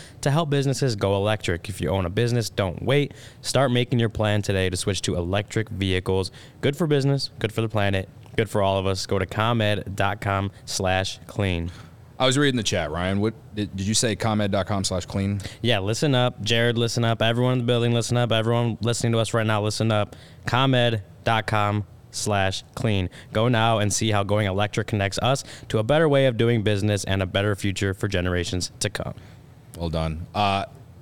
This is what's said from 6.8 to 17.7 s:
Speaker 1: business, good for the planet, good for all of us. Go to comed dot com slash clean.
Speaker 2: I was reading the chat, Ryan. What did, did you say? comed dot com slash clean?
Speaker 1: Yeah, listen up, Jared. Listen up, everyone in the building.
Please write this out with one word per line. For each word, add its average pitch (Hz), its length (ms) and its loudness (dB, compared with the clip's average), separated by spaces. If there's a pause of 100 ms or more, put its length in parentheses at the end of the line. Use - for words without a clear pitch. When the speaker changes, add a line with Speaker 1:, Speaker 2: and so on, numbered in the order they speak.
Speaker 1:
business, 139 500 2
good 107 140 -2
for - 80 -4
the 113 80 0
planet, 101 400 0 (280)
good 110 140 0
for 107 100 0
all 98 180 4
of 95 80 0
us. 98 200 -2
Go 101 140 0
to 92 60 -2
comed 107 580 0 (100)
dot 98 260 0
com 98 300 0 (140)
slash 92 640 -2
clean. 87 420 -2 (460)
Speaker 2:
I 127 100 0
was 131 120 2
reading 139 180 2
the 117 60 -2
chat, 85 300 -2
Ryan. 92 280 0
What 110 140 0 (220)
did, 101 180 -4
did 95 140 -4
you 110 60 0
say? 110 200 0
comed 104 380 0
dot 98 140 0
com 98 180 -2
slash 90 220 -4
clean? 101 340 -2 (220)
Speaker 1:
Yeah, 113 180 2
listen 117 340 0
up, 123 280 0
Jared. 117 360 2
Listen 117 260 0
up, 113 180 0
everyone 120 320 2
in 127 60 0
the 120 40 -2
building. 120 280 2